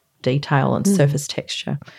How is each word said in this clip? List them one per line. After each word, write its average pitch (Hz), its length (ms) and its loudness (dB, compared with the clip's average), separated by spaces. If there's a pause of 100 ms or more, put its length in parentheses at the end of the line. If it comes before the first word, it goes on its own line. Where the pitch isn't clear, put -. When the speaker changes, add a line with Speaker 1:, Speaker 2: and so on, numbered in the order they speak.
(220)
Speaker 1:
detail 135 520 2
and - 120 -2
Speaker 2:
Mm. 196 100 4
Speaker 1:
surface 147 320 2
texture. - 500 -6 (200)